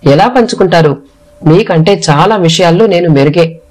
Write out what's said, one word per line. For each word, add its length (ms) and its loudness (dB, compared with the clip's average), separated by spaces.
ఎలా 240 2
పంచుకుంటారు? 680 0
మీకంటే 640 0
చాలా 260 0
విషయాల్లో 520 0
నేను 220 -2
మెరుగే. 500 0